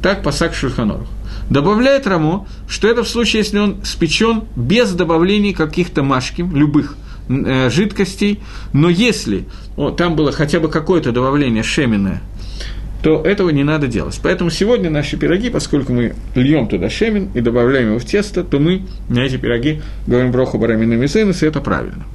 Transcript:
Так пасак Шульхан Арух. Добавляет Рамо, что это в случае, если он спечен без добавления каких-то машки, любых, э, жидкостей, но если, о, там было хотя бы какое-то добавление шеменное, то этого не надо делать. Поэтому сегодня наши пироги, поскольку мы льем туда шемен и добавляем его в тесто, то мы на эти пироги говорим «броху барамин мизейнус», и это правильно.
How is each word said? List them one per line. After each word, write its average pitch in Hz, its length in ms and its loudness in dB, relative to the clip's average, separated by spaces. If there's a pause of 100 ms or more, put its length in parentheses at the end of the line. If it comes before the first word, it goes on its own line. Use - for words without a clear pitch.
Так 196 160 0
пасак 156 320 0
Шульхан 117 380 -2
Арух. - 160 -6 (420)
Добавляет 233 560 2
Рамо, 175 420 0 (200)
что - 200 0
это 233 160 2
в - 40 -2
случае, 226 340 0
если 202 160 -2
он 208 260 0
спечен 220 600 0 (120)
без 190 360 2
добавления 180 600 2
каких-то 160 520 -2
машки, 135 380 -2
любых, 151 540 2 (320)
э, 131 440 0
жидкостей, 202 680 0 (320)
но 147 180 6
если, 170 560 0 (320)
о, 143 120 -2
там 170 260 0
было 147 160 2
хотя - 280 0
бы 120 100 0
какое-то 156 420 0
добавление 127 520 2
шеменное, 104 580 0 (800)
то 156 220 2
этого 185 260 2
не 143 140 2
надо 147 240 0
делать. 92 360 -4
Поэтому 175 260 0
сегодня 190 400 2
наши 147 280 -2
пироги, 175 320 0
поскольку 147 440 -2
мы 120 220 0 (180)
льем 131 340 2
туда 98 220 -2
шемен 208 460 0
и 123 60 0
добавляем 120 480 2
его 110 100 0
в 123 60 -6
тесто, 196 380 -2
то 147 160 0
мы 180 240 2 (260)
на 123 100 2
эти 131 180 0
пироги 127 440 0 (260)
говорим 123 240 2
«броху 123 260 2
барамин 113 420 2
мизейнус», 180 440 2
и - 20 2
это 151 160 0
правильно. 69 540 -4